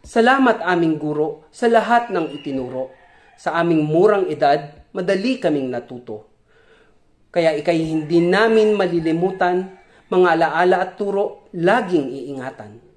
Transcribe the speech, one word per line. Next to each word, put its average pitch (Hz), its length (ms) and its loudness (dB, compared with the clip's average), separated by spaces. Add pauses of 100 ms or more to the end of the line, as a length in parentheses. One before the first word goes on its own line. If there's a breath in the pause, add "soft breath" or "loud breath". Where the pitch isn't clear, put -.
Salamat 226 560 2
aming 165 400 0
guro 151 480 -4
sa - 160 -4
lahat 233 480 2
ng 160 160 -4
itinuro. 131 640 -8 (400 soft breath)
Sa 165 240 -6
aming 165 240 2
murang 180 480 2
edad, 151 640 -2
madali 196 480 -2
kaming 147 240 0
natuto. 120 640 -12 (1040 soft breath)
Kaya 160 240 2
ika'y 160 320 0
hindi 160 320 0
namin 214 560 2
malilimutan, 180 880 -2 (400 soft breath)
mga 185 220 4 (100)
alaala 170 400 2
at 185 160 -6
turo, 202 640 -6
laging 180 560 0
iingatan. 127 640 -12 (180)